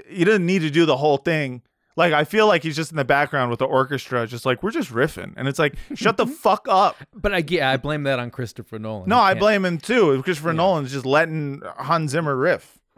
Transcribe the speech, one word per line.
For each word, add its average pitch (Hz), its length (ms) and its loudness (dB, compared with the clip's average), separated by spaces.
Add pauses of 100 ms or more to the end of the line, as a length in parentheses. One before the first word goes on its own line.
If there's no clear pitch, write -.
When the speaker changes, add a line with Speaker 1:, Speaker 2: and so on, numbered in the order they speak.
Speaker 1:
he 175 160 -2
doesn't 196 220 2
need 185 140 2
to 156 100 -2
do 160 160 4
the 143 120 4
whole 147 200 2
thing. 139 460 -4 (320)
Like, 165 180 2
I 151 120 2
feel 214 200 2
like 190 160 4
he's 156 140 -6
just 156 160 -6
in 165 60 -12
the 143 60 0
background 139 460 0
with 117 80 -4
the 131 80 -2
orchestra, 131 640 -2
just 120 180 -8
like, 123 160 0
"We're 196 80 -2
just 226 240 -4
riffing." 120 420 -2
And 131 120 -6
it's 139 100 -4
like, 147 160 0 (220)
"Shut 220 220 0
the 233 100 0
Speaker 2:
<laughs> 294 160 -10
Speaker 1:
fuck - 260 0
up." 190 280 4 (140)
Speaker 2:
But 202 220 -4
I, 175 140 0
yeah, 143 240 2
I 135 60 2
blame 147 260 -4
that 135 160 0
on 120 100 -6
Christopher 117 480 -12
Nolan. 110 320 -8
Speaker 1:
No, 214 60 2
Speaker 2:
He 247 80 4
Speaker 1:
I 196 60 4
Speaker 2:
can't 190 100 2
Speaker 1:
blame 202 260 2
him 175 140 -2
too, 214 320 4
because 135 140 2
Christopher 165 240 -2
Speaker 2:
Yeah. 165 80 0
Speaker 1:
Nolan's 165 340 0
just 131 160 -6
letting 151 560 0 (140)
Hans 151 340 -2
Zimmer 147 240 -2
riff. 139 420 -2 (200)